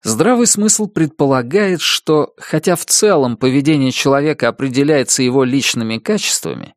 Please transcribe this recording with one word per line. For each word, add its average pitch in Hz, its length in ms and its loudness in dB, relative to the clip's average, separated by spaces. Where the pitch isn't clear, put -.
Здравый 208 460 2
смысл 208 400 0
предполагает, 151 920 0
что, - 560 -2
хотя 165 400 -2
в - 80 -10
целом 147 500 2
поведение 135 560 2
человека 143 560 0
определяется 135 760 0
его 127 200 2
личными 123 540 -2
качествами 78 800 -6